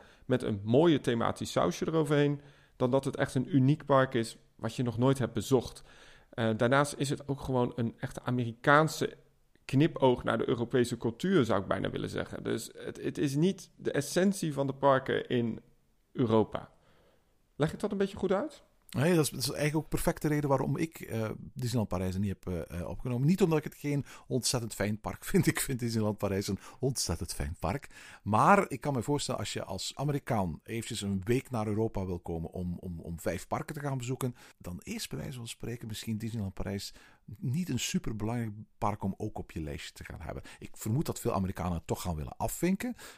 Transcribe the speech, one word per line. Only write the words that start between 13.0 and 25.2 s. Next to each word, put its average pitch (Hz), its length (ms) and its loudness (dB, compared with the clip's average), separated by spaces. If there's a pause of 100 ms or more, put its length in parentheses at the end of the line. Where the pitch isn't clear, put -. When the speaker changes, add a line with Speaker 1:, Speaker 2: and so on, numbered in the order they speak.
Speaker 1:
het 143 160 -4
is 139 160 0
niet 185 420 0
de - 160 -4
essentie 175 600 2
van 139 140 -2
de 135 80 -4
parken 135 540 4
in 117 320 0 (520)
Europa. 110 580 2 (840)
Leg 156 160 0
ik - 80 -12
dat 208 120 -4
een 202 60 -4
beetje 196 180 -2
goed 190 160 -2
uit? 247 340 -4 (220)
Speaker 2:
Nee, 165 260 2
dat 156 100 6
is, - 60 0
dat 131 100 -10
is 123 100 -2
eigenlijk 147 260 -2
ook 151 120 -2
perfecte - 400 0
reden 147 200 2
waarom 135 280 2
ik, - 240 -4
eh, 113 300 -4 (240)
Disneyland 120 340 0
Parijs 92 260 -2
er 95 60 -2
niet 101 220 0
heb, - 40 -12
eh, 87 340 -6
eh, - 80 -6
opgenomen. 123 380 -2
Niet 190 160 6
omdat 165 160 6
ik 147 60 0
het - 100 -10
geen 143 300 -2 (220)
ontzettend 120 480 -2
fijn 104 260 -2
park - 260 -8